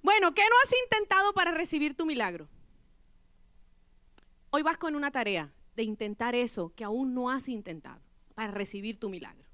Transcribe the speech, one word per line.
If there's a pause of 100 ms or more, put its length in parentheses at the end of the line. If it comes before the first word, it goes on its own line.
Bueno,
¿qué
no
has (120)
intentado
para
recibir
tu
milagro? (2000)
Hoy
vas
con
una
tarea (240)
de
intentar
eso
que
aún
no
has
intentado (360)
para
recibir
tu
milagro.